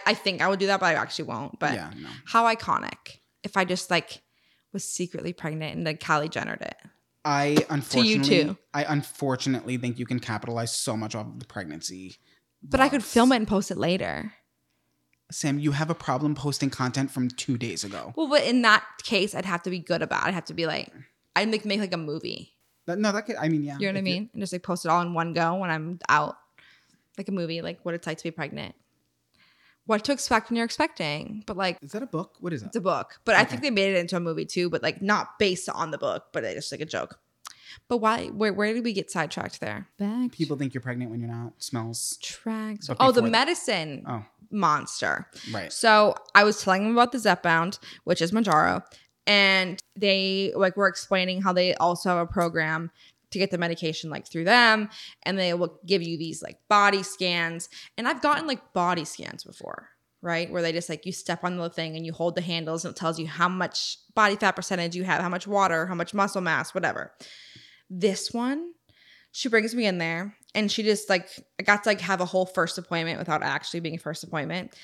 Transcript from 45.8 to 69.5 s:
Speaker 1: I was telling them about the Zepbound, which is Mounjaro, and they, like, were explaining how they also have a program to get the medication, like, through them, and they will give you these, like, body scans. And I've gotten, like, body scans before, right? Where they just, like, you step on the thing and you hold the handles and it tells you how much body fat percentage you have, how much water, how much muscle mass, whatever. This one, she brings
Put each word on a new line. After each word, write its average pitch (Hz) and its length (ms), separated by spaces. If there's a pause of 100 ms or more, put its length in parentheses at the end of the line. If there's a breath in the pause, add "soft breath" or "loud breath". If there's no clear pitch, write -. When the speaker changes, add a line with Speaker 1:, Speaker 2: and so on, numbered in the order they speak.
Speaker 1:
I 202 80
was 208 180
telling 190 220
them 220 100
about 240 180
the 269 60
Zepbound, 180 640 (240 loud breath)
which 175 180
is 170 100
Mounjaro, 180 520 (420 loud breath)
and 190 560 (140)
they, 190 600
like, 185 220
were 202 100
explaining 185 540
how 190 120
they 180 220
also 175 340
have 180 80
a 170 140
program 165 600 (380 soft breath)
to 196 100
get 190 120
the 185 60
medication, 165 520
like, 147 180
through 165 160
them, 220 460 (340 loud breath)
and 190 160
they 180 140
will 175 320
give 180 180
you 165 140
these, 156 240
like, - 260
body 202 340
scans. 170 680 (280 loud breath)
And 226 80
I've 262 160
gotten, 294 260
like, - 260
body 175 320
scans - 400
before, - 420 (340)
right? 170 300
Where 175 100
they 165 120
just, 170 160
like, 156 160
you 160 80
step - 320
on 180 100
the 170 140
thing 160 260
and 165 100
you 165 60
hold 165 240
the 180 60
handles 165 420
and 175 100
it - 60
tells 165 180
you 160 100
how 160 200
much 190 520 (160)
body 208 200
fat 202 220
percentage 175 400
you 180 80
have, 170 160
how 175 80
much 180 180
water, 190 380
how 180 100
much 170 180
muscle 196 280
mass, 160 320
whatever. 170 400 (760 loud breath)
This 190 440
one, 277 380 (600 soft breath)
she - 160
brings 226 280